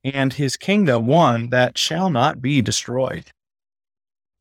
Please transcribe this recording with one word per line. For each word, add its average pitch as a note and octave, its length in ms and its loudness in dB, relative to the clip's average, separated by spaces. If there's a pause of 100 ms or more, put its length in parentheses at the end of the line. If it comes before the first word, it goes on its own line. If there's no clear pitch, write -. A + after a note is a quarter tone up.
and C3+ 300 -2
his C#3 240 -4
kingdom D#3 480 2
one B2 440 2
that B2+ 260 0
shall F3+ 340 -2
not C3+ 300 0
be C3+ 220 0
destroyed." B2 680 -4 (1080)